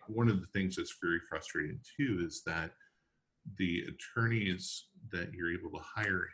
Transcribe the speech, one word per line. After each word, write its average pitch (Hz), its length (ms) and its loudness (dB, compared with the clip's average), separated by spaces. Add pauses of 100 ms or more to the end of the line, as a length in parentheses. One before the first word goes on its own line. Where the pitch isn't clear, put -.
one 113 220 6
of 95 100 6
the 90 80 -4
things 95 280 0
that's - 240 -4
very 85 200 2 (100)
frustrating 78 500 -2 (160)
too 107 300 2
is - 200 -6
that 82 280 -2 (840)
the 87 260 2
attorneys - 1040 0 (240)
that 85 220 -4
you're 85 200 0
able 85 180 -4
to - 120 -8
hire 95 500 0